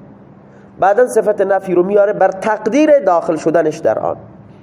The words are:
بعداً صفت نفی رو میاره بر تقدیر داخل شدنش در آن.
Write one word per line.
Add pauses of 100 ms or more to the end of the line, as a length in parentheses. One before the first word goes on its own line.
(800)
بعداً
صفت
نفی
رو
میاره
بر
تقدیر
داخل
شدنش
در
آن. (480)